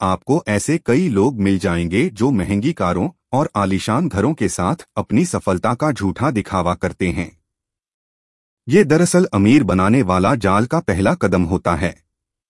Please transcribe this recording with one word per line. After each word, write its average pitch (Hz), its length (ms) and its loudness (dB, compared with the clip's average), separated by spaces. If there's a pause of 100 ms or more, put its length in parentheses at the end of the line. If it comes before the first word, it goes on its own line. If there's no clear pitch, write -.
आपको 98 480 -2
ऐसे 110 300 -2
कई 160 300 0
लोग 110 320 0
मिल 98 180 2
जाएंगे, 87 500 -2
जो 113 220 -2
महंगी 101 420 -2
कारों 90 380 -2 (220)
और 139 240 0
आलीशान 104 520 -2
घरों 98 260 0
के 107 140 -2
साथ 90 280 -2 (200)
अपनी 110 300 0
सफलता 104 480 -2
का 151 180 -2
झूठा 98 380 -2
दिखावा 92 440 -2
करते 92 340 -4
हैं। 85 360 -6 (1200)
ये 185 160 6
दरअसल 175 400 2
अमीर 110 380 4
बनाने 101 400 2
वाला 92 320 2
जाल 101 320 0
का 160 140 -2
पहला 95 340 0
कदम 95 280 0
होता 90 320 -2
है। 80 300 -6 (460)